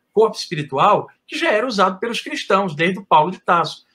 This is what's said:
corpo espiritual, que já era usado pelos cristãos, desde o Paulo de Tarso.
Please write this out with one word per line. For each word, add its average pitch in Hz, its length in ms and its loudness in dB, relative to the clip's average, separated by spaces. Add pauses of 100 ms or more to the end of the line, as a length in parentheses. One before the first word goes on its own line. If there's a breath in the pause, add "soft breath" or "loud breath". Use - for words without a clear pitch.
(140)
corpo 214 240 2
espiritual, 156 720 0 (180 soft breath)
que 330 100 -10
já 330 140 0
era 226 160 0
usado 190 320 0
pelos 233 220 -6
cristãos, 196 540 -2
desde 175 240 -2
o - 60 -14
Paulo 160 260 4
de 190 80 -10
Tarso. 165 560 -2